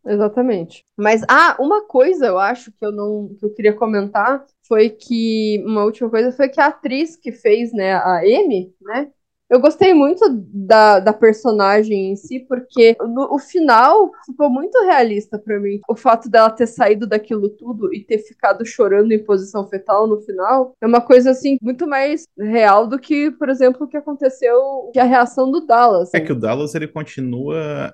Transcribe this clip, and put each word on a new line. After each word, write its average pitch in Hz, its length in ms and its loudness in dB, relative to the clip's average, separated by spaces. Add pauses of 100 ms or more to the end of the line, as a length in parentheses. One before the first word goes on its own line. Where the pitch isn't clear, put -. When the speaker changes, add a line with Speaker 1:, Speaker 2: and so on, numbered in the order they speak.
Speaker 1:
Exatamente. 208 760 -4 (140)
Mas, 220 320 0
ah, 302 300 4
uma 415 280 -2
coisa 359 380 0
eu 196 140 0
acho 220 320 -4
que - 140 -14
eu 208 60 -4
não, 208 380 -8 (100)
que 214 60 -10
eu 208 80 -4
queria 208 200 0
comentar 214 720 -2 (240)
foi 220 220 2
que, 220 760 -4
uma 208 200 -2
última 226 240 -4
coisa, 233 220 -2
foi 269 180 -2
que 294 100 -6
a 285 80 4
atriz 294 480 -6
que - 160 -14
fez, 226 400 -2
né, 196 220 -4
a 180 260 -2
Amy, 202 640 0
né, 233 260 -8 (400)
eu 254 120 4
gostei 311 340 4
muito 330 320 2 (260)
da, 202 480 4
da 214 140 0
personagem 214 960 0
em 202 40 -6
si, 254 240 -14 (100)
porque 240 500 2
no, 240 360 -4
o - 20 -4
final 302 720 4 (160)
ficou 285 240 -2
muito 294 260 -4 (100)
realista 226 520 0
pra 208 220 -6
mim. 202 280 -6
O 233 80 -4
fato 233 320 0
dela 226 220 4
ter 226 160 -2
saído 220 400 0
daquilo 214 440 -4
tudo 220 440 -8
e 208 100 -12
ter 220 140 -4
ficado 214 480 -4
chorando 214 460 0
em 214 120 0
posição 196 460 -4
fetal 202 380 -2
no 208 140 -2
final 220 600 -2
é 226 60 -2
uma 233 120 4
coisa, 247 300 4
assim, 262 320 -2
muito 247 240 -6
mais 294 380 -4 (120)
real 214 520 2
do 262 100 -6
que, 294 320 -2
por 277 180 -6
exemplo, 254 380 0
o - 20 -18
que - 80 -14
aconteceu, 269 960 -2
que 254 80 0
a 254 40 4
reação 254 480 2
do 330 120 -2
Dallas, 226 480 2
Speaker 2:
É - 60 -2
Speaker 1:
assim. 156 80 -2
Speaker 2:
que 156 60 -6
o 127 80 -4
Dallas, 131 340 -4
ele 156 140 -6
continua, 143 1080 -10